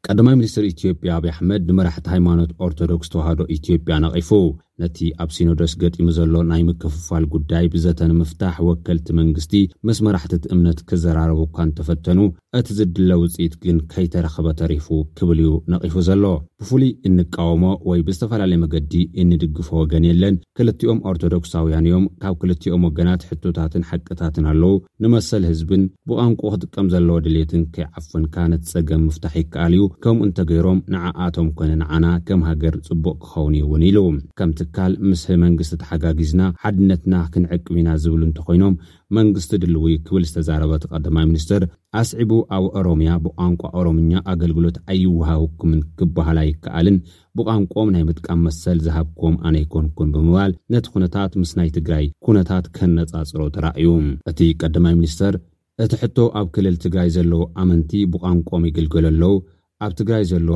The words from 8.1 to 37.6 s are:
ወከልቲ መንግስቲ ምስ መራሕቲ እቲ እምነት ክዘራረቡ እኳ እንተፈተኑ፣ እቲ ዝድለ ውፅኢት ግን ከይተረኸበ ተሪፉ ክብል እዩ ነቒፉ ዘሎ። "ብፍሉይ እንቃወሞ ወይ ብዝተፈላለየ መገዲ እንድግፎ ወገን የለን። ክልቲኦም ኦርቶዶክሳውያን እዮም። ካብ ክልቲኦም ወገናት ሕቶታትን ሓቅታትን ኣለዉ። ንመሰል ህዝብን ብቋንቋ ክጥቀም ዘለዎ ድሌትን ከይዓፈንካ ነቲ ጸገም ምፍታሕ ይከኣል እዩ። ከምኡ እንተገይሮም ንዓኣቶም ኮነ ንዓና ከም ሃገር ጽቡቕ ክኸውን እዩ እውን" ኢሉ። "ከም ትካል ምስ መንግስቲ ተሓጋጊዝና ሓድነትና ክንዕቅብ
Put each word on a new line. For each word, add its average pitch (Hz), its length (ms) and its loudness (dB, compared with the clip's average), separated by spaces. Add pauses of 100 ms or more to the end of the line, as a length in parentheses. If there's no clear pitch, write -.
ወከልቲ 85 520 -2
መንግስቲ 80 400 0 (280)
ምስ 113 200 0
መራሕቲ 92 320 0
እቲ 85 140 -4
እምነት 85 360 2
ክዘራረቡ 82 580 0
እኳ 78 200 -4
እንተፈተኑ፣ 80 580 0 (340)
እቲ 123 200 0
ዝድለ 92 420 0
ውፅኢት 85 420 -2
ግን 87 280 0
ከይተረኸበ 82 720 -4
ተሪፉ 76 320 -4 (260)
ክብል 85 260 0
እዩ 80 100 4 (180)
ነቒፉ 87 340 -4
ዘሎ። 95 220 2 (320)
"ብፍሉይ 127 360 0 (140)
እንቃወሞ 87 600 2 (180)
ወይ 90 180 0
ብዝተፈላለየ 95 580 -2
መገዲ 78 340 -2 (220)
እንድግፎ 85 600 0
ወገን 80 300 2
የለን። 90 320 4 (160)
ክልቲኦም 117 520 0
ኦርቶዶክሳውያን 82 800 0
እዮም። 90 200 4 (100)
ካብ 95 220 -6
ክልቲኦም 87 480 0
ወገናት 87 400 0
ሕቶታትን 85 600 -4
ሓቅታትን 80 600 -4
ኣለዉ። 80 260 4 (260)
ንመሰል 110 460 2
ህዝብን 82 380 0 (220)
ብቋንቋ 117 360 0 (100)
ክጥቀም 98 380 -2
ዘለዎ 87 300 2
ድሌትን 80 500 0
ከይዓፈንካ 80 760 -6
ነቲ 82 200 0
ጸገም 80 380 0
ምፍታሕ 76 320 -4
ይከኣል 85 360 0
እዩ። 98 120 4 (120)
ከምኡ 113 260 0
እንተገይሮም 90 640 0
ንዓኣቶም 87 640 -4
ኮነ 78 240 -2
ንዓና 80 320 0 (120)
ከም 92 240 0
ሃገር 80 380 -2
ጽቡቕ 82 380 -4
ክኸውን 76 340 -4
እዩ 76 100 0
እውን" 76 220 2
ኢሉ። 101 140 6 (300)
"ከም 87 280 -2
ትካል 92 420 -2
ምስ 95 220 0 (140)
መንግስቲ 85 400 2
ተሓጋጊዝና 80 640 0 (160)
ሓድነትና 95 580 2 (120)
ክንዕቅብ 85 480 -2